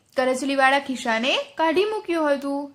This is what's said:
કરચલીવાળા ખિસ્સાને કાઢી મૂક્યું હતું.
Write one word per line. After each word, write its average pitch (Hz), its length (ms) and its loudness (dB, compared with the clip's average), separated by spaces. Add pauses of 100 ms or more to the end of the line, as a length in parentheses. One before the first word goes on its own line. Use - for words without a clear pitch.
(160)
કરચલીવાળા 269 600 2
ખિસ્સાને 247 600 -2 (160)
કાઢી 320 300 2
મૂક્યું 339 480 -2
હતું. 277 420 -4